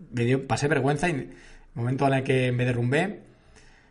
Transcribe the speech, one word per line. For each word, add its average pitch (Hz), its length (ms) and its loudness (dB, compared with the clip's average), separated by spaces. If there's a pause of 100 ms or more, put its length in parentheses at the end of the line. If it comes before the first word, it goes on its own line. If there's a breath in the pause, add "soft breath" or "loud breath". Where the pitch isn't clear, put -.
(120)
me 120 120 -2
dio, 135 220 2
pasé - 220 0
vergüenza 147 400 2
y 165 40 0
el 131 180 -6 (440 loud breath)
momento 131 320 0
en 135 80 4
el 131 100 0
que 127 280 0
me 123 120 0
derrumbé, 127 580 0 (680 soft breath)